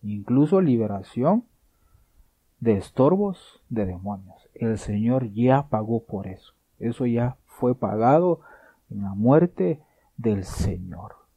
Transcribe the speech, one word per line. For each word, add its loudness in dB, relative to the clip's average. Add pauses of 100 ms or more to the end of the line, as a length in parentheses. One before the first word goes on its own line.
Incluso 0
liberación 0 (1120)
de 2
estorbos -2
de -2
demonios. -10
El -2
Señor -2
ya 2
pagó -2
por -10
eso. -16 (260)
Eso -4
ya -2
fue -2
pagado 2 (500)
en -8
la -8
muerte 2 (360)
del 0
Señor. -6 (240)